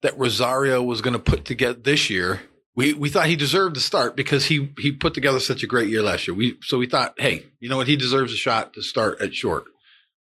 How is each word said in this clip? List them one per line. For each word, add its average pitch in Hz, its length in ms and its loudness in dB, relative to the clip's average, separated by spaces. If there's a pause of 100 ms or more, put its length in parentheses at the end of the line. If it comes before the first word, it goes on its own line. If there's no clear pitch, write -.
that 139 160 0
Rosario 127 640 2
was 120 180 -2
gonna 120 200 0
put - 240 2
together 123 360 0
this 139 300 2
year? 92 300 0 (340)
We, 139 180 2
we 147 160 -2
thought 160 200 2
he 170 80 2
deserved 156 400 0
to 127 40 -4
start 127 360 0
because 139 300 2
he, 143 240 0 (100)
he 143 100 0
put 160 240 -2
together 135 240 2
such - 240 -4
a 117 60 -6
great 117 200 2
year 110 140 0
last 95 240 0
year. 87 80 -4
We, 113 280 0
so - 140 -2
we 123 120 0
thought, 131 280 0
"Hey, 101 280 -2 (160)
you 120 80 -12
know 131 80 -2
what? 127 100 0
He 147 80 4
deserves 127 380 0
a 110 40 -6
shot 113 380 -2
to 104 80 -10
start - 380 -2
at 101 120 -4
short." 85 340 -4 (560)